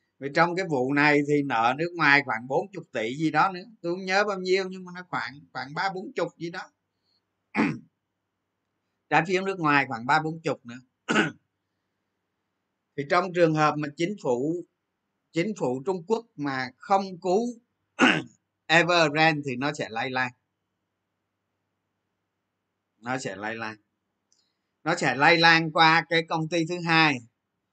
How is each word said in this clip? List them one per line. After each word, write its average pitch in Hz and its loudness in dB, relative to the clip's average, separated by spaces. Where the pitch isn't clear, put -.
Vì 135 -10
trong 170 2
cái 190 -4
vụ 135 0
này 147 4
thì 147 2
nợ 123 0
nước 170 -4
ngoài 143 6
khoảng 120 -6
bốn 160 -2
chục 165 -12
tỷ 120 -4
gì 156 -2
đó 160 2
nữa. 180 -12
Tôi 170 -6
không 190 -10
nhớ 190 0
bao 196 -4
nhiêu 185 -2
nhưng 185 -14
mà 180 -16
nó 180 -14
khoảng, 123 -8
khoảng 131 -10
ba 185 -4
bốn 208 -10
chục 170 -4
gì 170 -10
đó. 185 -16
<clears throat> - 0
Trái 151 4
phiếu 190 -2
nước 196 -6
ngoài 143 2
khoảng 117 -8
ba 151 2
bốn 160 -8
chục 147 -6
nữa. 120 -14
<clears throat> 165 0
Thì 147 -6
trong 180 2
trường 165 4
hợp 151 4
mà 147 -6
chính 185 -4
phủ, 147 -2
chính 180 -2
phủ 135 -2
Trung 190 -4
Quốc 226 -2
mà 135 -4
không 196 0
cứu 190 0
<clears throat> 240 6
Evergrande 160 4
thì 127 -6
nó 139 -2
sẽ 107 -8
lây 117 -6
lan. 127 -4
Nó 120 -6
sẽ 117 -8
lây 107 -8
lan. 110 -10
Nó 156 0
sẽ 139 0
lây 160 6
lan 165 4
qua 165 4
cái 165 2
công 160 -2
ty 170 0
thứ 175 -6
hai, 160 4